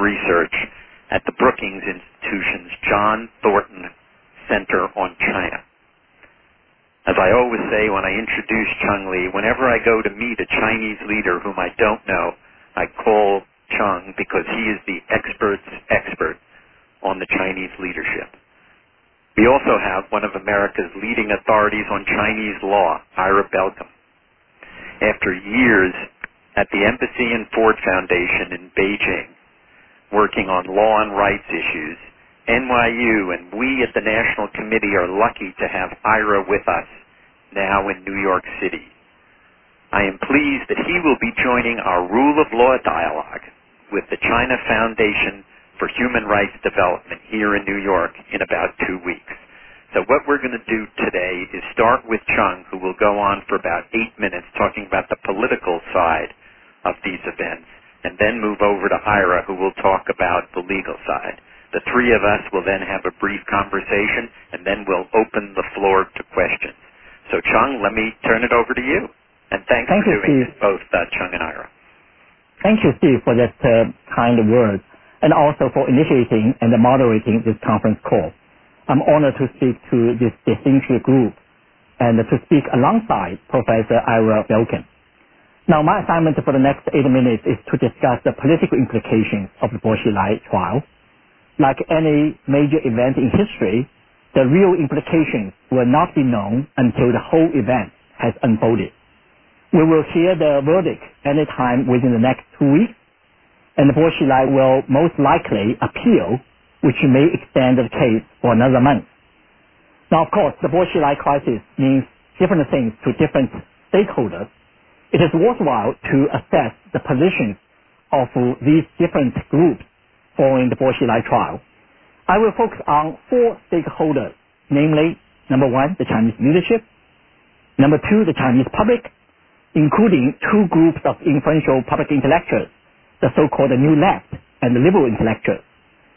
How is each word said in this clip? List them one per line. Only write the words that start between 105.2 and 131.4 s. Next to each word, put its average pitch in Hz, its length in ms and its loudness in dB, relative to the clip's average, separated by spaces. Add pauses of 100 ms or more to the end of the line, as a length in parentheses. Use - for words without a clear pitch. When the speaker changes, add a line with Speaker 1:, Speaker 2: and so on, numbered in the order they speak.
Speaker 2:
likely 123 640 0
appeal, 127 560 0 (400)
which 139 240 2
may 139 240 6
extend 127 480 0
the 123 160 2
case 113 320 0 (160)
for 123 120 2
another 127 280 4
month. 131 240 2 (1040)
Now, 160 160 2
of - 60 -8
course, 160 320 0
the 160 60 -2
Bo 165 200 2
Xilai 147 280 0
crisis 139 440 -2 (160)
means 135 240 2 (380)
different 180 320 2
things 120 220 0 (120)
to 123 160 0
different 147 320 0 (400)
stakeholders. 104 560 -2 (640)
It 139 80 4
is 170 120 4
worthwhile 156 600 0
to - 240 -2 (160)
assess 131 400 -2 (160)
the 131 160 -4
positions 135 520 0 (540)
of 131 180 0 (360)
these 151 160 6 (160)
different 151 400 0 (120)
groups 143 360 2 (500)
following 131 340 2
the 110 60 -2
Bo 131 220 2
Xilai 117 320 0
trial. 107 320 -2 (640)
I 196 120 4
will 214 180 2
focus 226 300 -4
on 151 280 0 (140)
four 240 400 0
stakeholders, 151 640 -2 (380)
namely, 156 500 2 (320)
number 131 160 4
one, 135 300 0
the - 60 -2
Chinese 110 360 0
leadership, 180 400 2 (960)
number 143 320 4
two, 208 160 4
the 160 80 0
Chinese 131 400 2
public, 240 320 0 (720)
including 151 580 4 (160)
two 208 240 4
groups 160 320 4
of - 160 -2
influential 151 640 2